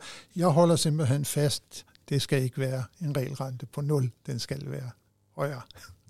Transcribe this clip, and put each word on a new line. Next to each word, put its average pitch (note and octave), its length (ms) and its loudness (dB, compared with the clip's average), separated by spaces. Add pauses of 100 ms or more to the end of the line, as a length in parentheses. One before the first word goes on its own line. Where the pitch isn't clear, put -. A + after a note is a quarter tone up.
(360)
Jeg F3 120 4
holder E3+ 280 8
simpelthen D3 480 2
fast, - 600 -2 (220)
det C#3 140 2
skal C#3 200 2
ikke B2+ 160 -6
være C3 260 -4 (160)
en D3 160 -2
realrente C3 500 -6
på - 140 -10
nul, C#3+ 300 2 (160)
den C3 120 -6
skal - 320 -8
være C3 200 -8 (460)
højere. C#3 240 -4 (500)